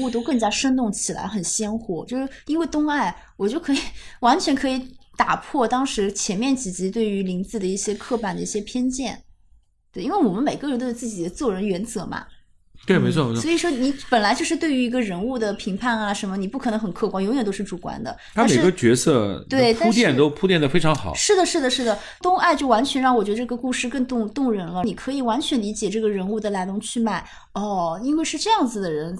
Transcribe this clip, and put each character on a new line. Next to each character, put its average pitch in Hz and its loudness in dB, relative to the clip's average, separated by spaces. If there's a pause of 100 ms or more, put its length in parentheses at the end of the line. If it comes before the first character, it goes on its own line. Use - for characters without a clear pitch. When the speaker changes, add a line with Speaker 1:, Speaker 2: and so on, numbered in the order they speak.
Speaker 1:
物 254 -2
都 233 -2
更 269 0
加 214 2
生 262 2
动 240 0
起 - -6
来， - -6
很 202 -4
鲜 208 -4
活。 180 -6
就 247 -6
是 269 -4 (180)
因 311 0
为 330 0
东 302 0
爱， 254 0 (220)
我 202 0
就 269 -2
可 285 -2
以， 269 2 (420)
完 247 4
全 311 2
可 269 0
以 262 0 (360)
打 - 2
破 247 0
当 254 0
时 202 -2
前 - -4
面 269 2
几 220 -4
集 185 -4
对 220 0
于 196 0
林 185 -2
子 214 -6
的 190 -2
一 190 0
些 202 -2
刻 233 -4
板 202 -4
的 175 -6
一 - -4
些 202 -4
偏 254 -2
见。 254 -6 (720)
对， 180 -8
因 262 -2
为 392 0
我 285 4
们 202 0
每 247 0
个 277 -6
人 254 -2
都 254 -4
有 240 -2
自 233 -8
己 185 -6
的 185 -4
做 262 -2
人 185 -2
原 185 -2
则 208 -6
嘛。 - -8 (600)
Speaker 2:
对， 185 6
没 123 4
错， 135 2
Speaker 1:
嗯， 120 0
Speaker 2:
没 113 0
错。 117 0
Speaker 1:
所 311 0
以 339 4
说 339 0
你 269 0 (160)
本 240 4
来 208 4
就 320 0
是 330 0
对 311 0
于 254 2
一 233 0
个 254 2
人 190 -2
物 254 -2
的 214 0
评 196 -4
判 233 -2
啊 208 -2
什 202 -4
么， 190 -4
你 190 -2
不 220 -8
可 247 -2
能 214 0
很 208 -4
客 - -2
观， 190 -2
永 220 0
远 262 0
都 196 0
是 196 -4
主 185 -8
观 - -10
的。 117 -8 (180)
Speaker 2:
他 226 4
每 147 6
个 165 6
角 117 6
色 117 2
Speaker 1:
但 269 0
是， 254 6
对， 226 6
Speaker 2:
的 226 -2
铺 226 4
垫 190 4
都 147 6
铺 170 0
垫 180 4
得 143 4
非 175 4
常 156 4
好。 92 -4
Speaker 1:
但 71 -6
是， - 2
是 415 8
的， 349 6
是 330 0
的， 254 2
是 262 0
的。 214 2 (220)
东 359 4
爱 339 4
就 277 0
完 226 6
全 269 0
让 254 6
我 202 4
觉 208 0
得 214 0
这 247 -4
个 247 -4
故 247 -4
事 247 -2
更 254 -2
动， 233 -2
动 247 0
人 190 -2
了。 175 -4
你 185 -2
可 - -8
以 277 -4
完 240 0
全 294 0
理 208 -4
解 214 -4
这 214 -2
个 214 2
人 196 -2
物 220 -2
的 208 -4
来 190 -2
龙 196 -4
去 233 -6
脉。 208 -2 (280)
哦， 190 -2
因 294 2
为 320 0
是 311 -4
这 392 -2
样 415 4
子 226 -2
的 175 -2
人 165 -4